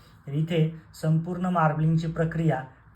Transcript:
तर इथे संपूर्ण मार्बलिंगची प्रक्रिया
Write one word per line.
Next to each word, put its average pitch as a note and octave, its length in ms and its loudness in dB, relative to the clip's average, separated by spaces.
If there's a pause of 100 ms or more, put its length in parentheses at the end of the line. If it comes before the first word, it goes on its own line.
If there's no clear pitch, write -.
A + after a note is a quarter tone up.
(260)
तर C#3 60 -12
इथे D#3+ 500 0 (200)
संपूर्ण E3+ 440 0
मार्बलिंगची D#3+ 600 2
प्रक्रिया D#3+ 560 0 (340)